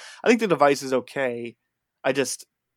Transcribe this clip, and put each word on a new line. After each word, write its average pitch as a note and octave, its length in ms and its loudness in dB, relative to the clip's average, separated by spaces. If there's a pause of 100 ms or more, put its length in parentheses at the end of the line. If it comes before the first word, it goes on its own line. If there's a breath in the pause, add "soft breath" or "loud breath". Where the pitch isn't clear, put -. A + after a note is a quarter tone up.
(240 loud breath)
I - 40 2
think A3 120 4
the - 60 0
device C#3+ 360 4
is C3 120 -4
okay. A#2+ 640 -4 (460)
I C#3 100 0
just, C3 340 -4 (300)